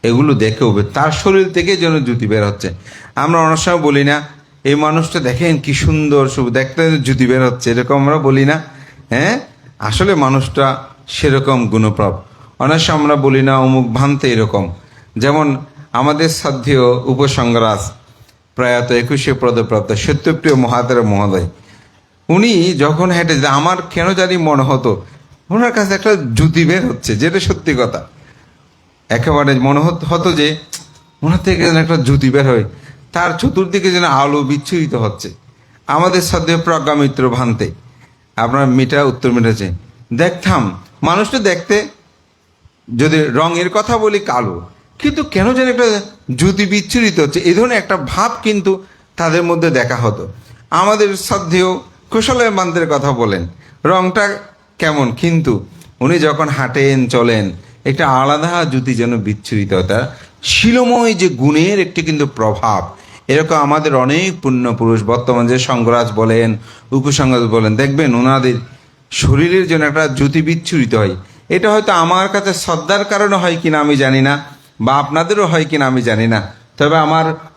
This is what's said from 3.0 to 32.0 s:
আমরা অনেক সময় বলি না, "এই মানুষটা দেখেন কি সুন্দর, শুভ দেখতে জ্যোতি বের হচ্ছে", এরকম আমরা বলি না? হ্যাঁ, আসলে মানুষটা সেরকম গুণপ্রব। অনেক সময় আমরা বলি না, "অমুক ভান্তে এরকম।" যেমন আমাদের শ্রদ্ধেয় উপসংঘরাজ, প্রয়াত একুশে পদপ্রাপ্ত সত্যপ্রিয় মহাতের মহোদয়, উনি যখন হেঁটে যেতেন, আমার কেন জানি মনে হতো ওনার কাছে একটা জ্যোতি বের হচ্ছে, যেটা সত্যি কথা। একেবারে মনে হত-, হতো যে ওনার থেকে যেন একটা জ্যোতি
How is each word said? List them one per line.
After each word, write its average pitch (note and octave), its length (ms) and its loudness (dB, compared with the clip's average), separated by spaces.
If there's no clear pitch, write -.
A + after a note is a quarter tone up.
আমরা E3 260 0
অনেক D#3+ 180 2
সময় F3 200 0
বলি C#3+ 260 2
না, D3 240 -2
"এই C3+ 100 2
মানুষটা D#3 440 0
দেখেন D3+ 400 0
কি C#3+ 160 -4
সুন্দর, D3 540 2
শুভ B2+ 200 -2
দেখতে C#3+ 500 0
জ্যোতি B2+ 280 0
বের B2+ 200 2
হচ্ছে", B2 240 -2
এরকম B2+ 320 0
আমরা D3 160 2
বলি C3+ 260 2
না? D#3 180 0
হ্যাঁ, F3+ 320 0
আসলে C#3+ 360 0
মানুষটা C3+ 680 0
সেরকম C3+ 600 0
গুণপ্রব। G#2 540 0
অনেক D#3 220 2
সময় D#3 220 0
আমরা D3 140 2
বলি C3+ 260 2
না, C3+ 160 2
"অমুক C3 340 2
ভান্তে C#3 400 0
এরকম।" G#2 420 -2
যেমন C#3+ 400 0
আমাদের D3 360 0
শ্রদ্ধেয় C3+ 520 -2
উপসংঘরাজ, A#2 840 0
প্রয়াত B2 360 0
একুশে C3 420 0
পদপ্রাপ্ত A#2 600 0
সত্যপ্রিয় D3 640 0
মহাতের A#2+ 460 2
মহোদয়, G2 460 0
উনি F#3 440 2
যখন D#3 380 0
হেঁটে E3+ 240 0
যেতেন, C#3 160 0
আমার D#3+ 260 0
কেন F3 220 -2
জানি F#3 240 0
মনে D3+ 260 2
হতো B2+ 400 0
ওনার A#3 220 0
কাছে G3+ 220 0
একটা G3+ 200 2
জ্যোতি D3+ 500 2
বের F#3 220 2
হচ্ছে, A#3 300 -4
যেটা E3+ 240 0
সত্যি E3+ 380 -2
কথা। - 300 -4
একেবারে C#3 460 0
মনে C#3 260 2
হত-, E3 240 0
হতো E3+ 280 0
যে D3+ 240 0
ওনার E3 160 2
থেকে E3+ 260 0
যেন E3+ 120 2
একটা D#3+ 200 2
জ্যোতি C3+ 340 2